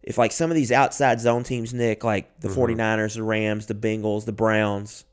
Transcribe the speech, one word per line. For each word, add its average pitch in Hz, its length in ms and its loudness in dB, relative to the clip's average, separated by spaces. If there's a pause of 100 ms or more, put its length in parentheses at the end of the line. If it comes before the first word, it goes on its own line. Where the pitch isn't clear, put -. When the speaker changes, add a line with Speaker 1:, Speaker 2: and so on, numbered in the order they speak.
Speaker 1:
if, - 160 -4
like, 117 120 4
some 165 200 -2
of 165 40 0
these 127 160 2
outside 127 480 2
zone 120 240 2
teams, 120 300 -6
Nick, 117 300 0
like 107 380 -2
the 104 80 -4
Speaker 2:
Mm-hmm. 95 60 -4
Speaker 1:
forty-niners, 110 600 0
the 110 80 -6
Rams, 107 420 0
the 110 80 -6
Bengals, 107 520 -2
the 113 60 -4
Browns 104 800 0